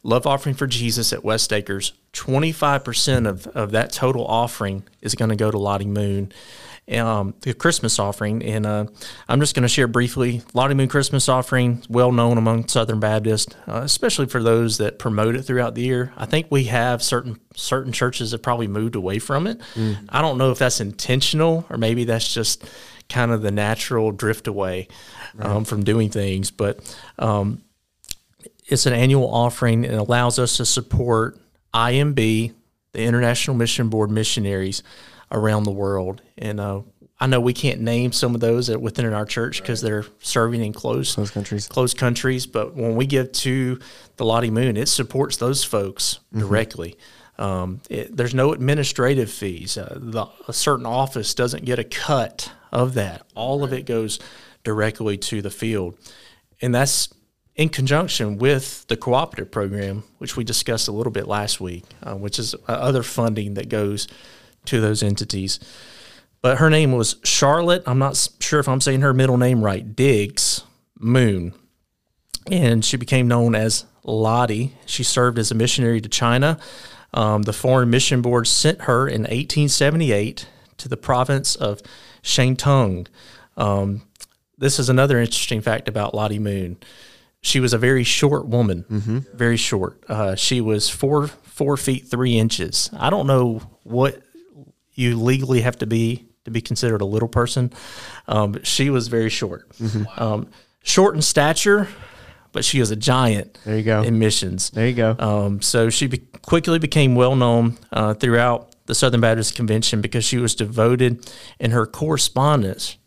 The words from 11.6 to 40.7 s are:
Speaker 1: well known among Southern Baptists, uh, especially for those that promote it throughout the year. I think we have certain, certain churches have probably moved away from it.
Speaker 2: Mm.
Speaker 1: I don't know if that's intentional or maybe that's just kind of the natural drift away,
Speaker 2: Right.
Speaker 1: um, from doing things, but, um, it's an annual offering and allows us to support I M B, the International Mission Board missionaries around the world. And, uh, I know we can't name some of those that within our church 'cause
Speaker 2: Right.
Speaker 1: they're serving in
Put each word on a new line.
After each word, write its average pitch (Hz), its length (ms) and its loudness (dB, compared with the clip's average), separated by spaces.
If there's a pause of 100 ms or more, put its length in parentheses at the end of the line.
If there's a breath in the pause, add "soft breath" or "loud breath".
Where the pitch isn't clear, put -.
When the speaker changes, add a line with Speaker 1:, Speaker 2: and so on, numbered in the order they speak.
Speaker 1:
well 123 240 4
known 117 240 4
among 113 320 2
Southern 113 320 0
Baptists, 107 520 0 (140)
uh, 113 160 -6
especially 147 440 0
for 120 140 -2
those 113 360 4
that 104 220 -2
promote 110 360 0
it 131 60 -6
throughout 123 340 -2
the 117 60 -4
year. 127 340 -2
I - 100 -8
think 156 240 -2
we 135 160 2
have 120 380 0
certain, 120 340 -2 (200)
certain 131 340 -4
churches 120 400 -2
have 117 100 -8
probably 117 280 -2
moved 110 260 -2
away 98 240 -4
from 147 280 -2
it. 233 120 -6 (160 loud breath)
Speaker 2:
Mm. 110 220 -2 (100)
Speaker 1:
I 135 140 -2
don't 147 160 0
know 131 140 4
if 123 80 -2
that's 123 200 2
intentional 151 880 0
or - 80 -8
maybe 113 280 0
that's 113 280 -2
just - 300 -2 (460 loud breath)
kind 120 220 0
of 110 100 0
the 104 100 0
natural 110 640 0
drift 110 340 -2
away, 95 400 -4 (480 loud breath)
Speaker 2:
Right. 107 140 -6
Speaker 1:
um, 107 160 0
from 104 180 -4
doing 107 260 2
things, 98 420 -4
but, 101 280 -4 (400 loud breath)
um, 104 440 -2 (1040)
it's 139 180 2
an 127 80 4
annual 131 400 4
offering 120 520 2
and 120 100 -4
allows 120 420 0
us 123 200 0
to 147 80 -2
support 117 720 0 (340)
I 117 200 2
M 143 200 2
B, 113 380 2 (420)
the 113 80 -6
International 120 540 2
Mission 117 340 0
Board 107 220 0
missionaries 98 720 -2 (480 loud breath)
around 107 320 2
the 101 80 -2
world. 98 500 -4 (160)
And, 107 220 -6
uh, 101 220 -6 (380)
I 131 80 -2
know 131 120 2
we 123 140 2
can't - 280 -2
name 117 300 0
some 120 240 0
of 113 60 -2
those 120 260 2
that 113 140 -2
within 113 320 -2
our 104 120 -4
church - 380 -6
'cause 113 200 -6
Speaker 2:
Right. 113 60 -2
Speaker 1:
they're 107 160 -4 (160)
serving 117 420 0
in 104 100 -4